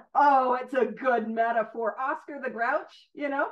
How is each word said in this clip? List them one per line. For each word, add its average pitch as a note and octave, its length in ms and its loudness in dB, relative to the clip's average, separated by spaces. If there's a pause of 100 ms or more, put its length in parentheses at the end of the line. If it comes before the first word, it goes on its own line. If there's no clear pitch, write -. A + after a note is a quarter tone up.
(160)
oh, C4 440 4
it's B3+ 140 -10
a B3+ 120 2
good A3+ 440 0
metaphor. A3+ 680 -2
Oscar C#4 440 -6
the C4 60 -6
Grouch, A#3+ 640 -4
you C#4+ 160 -6
know, C#4+ 220 -2